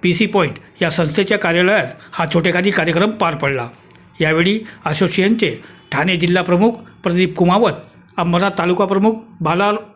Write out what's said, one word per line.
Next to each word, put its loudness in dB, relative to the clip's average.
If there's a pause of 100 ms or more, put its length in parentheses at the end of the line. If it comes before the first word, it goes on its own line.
पीसी 0
पॉइंट 0 (280)
या 0
संस्थेच्या 0
कार्यालयात 2 (240)
हा -4
छोटेखानी 0
कार्यक्रम 0
पार -2
पडला. -4 (540)
यावेळी 0 (200)
असोसिएशनचे -2 (100)
ठाणे 0
जिल्हा 2
प्रमुख 2 (320)
प्रदीप 0
कुमावत, 2 (460)
अंबरनाथ 0
तालुका 0
प्रमुख 2 (280)
बाला 0 (240)